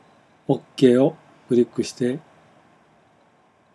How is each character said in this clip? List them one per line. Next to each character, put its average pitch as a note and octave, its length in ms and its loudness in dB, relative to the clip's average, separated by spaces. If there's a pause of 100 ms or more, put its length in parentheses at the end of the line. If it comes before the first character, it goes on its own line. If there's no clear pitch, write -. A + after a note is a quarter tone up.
(480)
OK - 560 0
を D#3+ 120 -2 (320)
ク B2+ 80 -2
リ A#2+ 80 4
ッ A#2 40 -2
ク - 160 -8
し - 100 -10
て、 B2+ 260 -8 (1600)